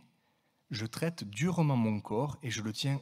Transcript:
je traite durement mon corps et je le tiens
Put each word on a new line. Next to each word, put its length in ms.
je 140
traite 400
durement 520
mon 260
corps 400
et 80
je 100
le 140
tiens 280